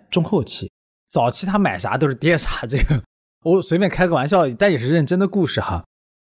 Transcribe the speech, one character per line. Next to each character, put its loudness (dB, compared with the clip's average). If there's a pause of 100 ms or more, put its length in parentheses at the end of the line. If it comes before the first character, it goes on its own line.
中 0
后 0
期、 -4 (380)
早 0
期 -4
他 -2
买 0
啥 -4
都 2
是 0
跌 0
啥， -4
这 -2
个 2 (400)
我 4
随 -2
便 2
开 0
个 0
玩 0
笑， 2
但 2
也 0
是 -4
认 2
真 0
的 2
故 0
事 -2
哈。 -6 (360)